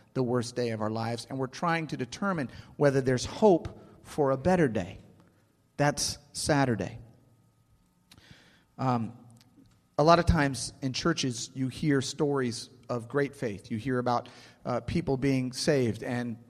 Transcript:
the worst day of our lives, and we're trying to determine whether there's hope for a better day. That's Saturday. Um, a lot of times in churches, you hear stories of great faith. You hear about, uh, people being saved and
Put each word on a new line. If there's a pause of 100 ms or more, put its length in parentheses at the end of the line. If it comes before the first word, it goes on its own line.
(140)
the
worst
day
of
our
lives,
and
we're
trying
to
determine (240)
whether
there's
hope (220)
for
a
better
day. (800)
That's (140)
Saturday. (1800)
Um, (840)
a
lot
of
times (100)
in
churches,
you
hear
stories (180)
of
great
faith.
You
hear
about, (380)
uh,
people
being
saved
and (140)